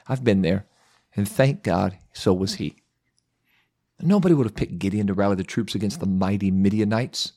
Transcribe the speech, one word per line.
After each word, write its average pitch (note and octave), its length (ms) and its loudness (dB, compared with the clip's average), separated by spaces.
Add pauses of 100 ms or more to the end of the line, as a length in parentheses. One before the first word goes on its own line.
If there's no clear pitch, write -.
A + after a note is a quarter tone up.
I've C3 160 -4
been G2+ 180 4
there," F#2 240 0 (500)
and G2+ 120 -2
thank C3+ 340 0
God, F#2 360 -2 (140)
so - 200 0
was F#2 220 -2
he. - 220 -8 (1200)
Nobody F#3 340 4
would C3+ 120 2
have G#2 80 -4
picked - 240 -4
Gideon G2 300 0
to G2 60 0
rally G2+ 220 2
the F#2 80 -2
troops - 300 -4
against G2+ 260 -4
the F#2+ 60 -4
mighty F#2+ 440 0
Midianites. G#2 840 0